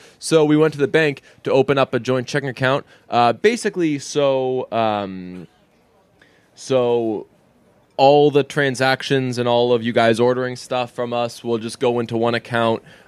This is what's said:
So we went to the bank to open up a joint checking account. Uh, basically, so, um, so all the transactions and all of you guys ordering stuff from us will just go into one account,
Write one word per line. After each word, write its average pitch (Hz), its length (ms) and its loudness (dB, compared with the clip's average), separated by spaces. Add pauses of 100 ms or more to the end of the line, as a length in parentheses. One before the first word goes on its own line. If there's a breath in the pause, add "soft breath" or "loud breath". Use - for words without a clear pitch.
(180 loud breath)
So 156 260 2
we 151 120 4
went 151 180 4
to 143 60 -10
the 131 80 2
bank 151 340 0 (220 soft breath)
to - 80 -4
open 135 260 2
up 131 160 2
a 127 60 0
joint 127 280 -2
checking 139 220 -4
account. 131 340 -2 (240 soft breath)
Uh, 120 240 4
basically, 180 680 0
so, 131 720 -2
um, 95 760 -4 (1080 soft breath)
so 120 720 -2 (720)
all 147 340 6
the 139 120 2
transactions 131 960 -2
and 123 100 -2
all 120 240 2
of 117 100 2
you 117 100 -2
guys 117 260 4
ordering 123 380 0
stuff 123 360 -6
from 120 200 -6
us 120 320 -6
will 117 140 -2
just 113 200 -10
go 120 220 0
into 117 160 -4
one 117 180 0
account, 113 480 -2 (260 loud breath)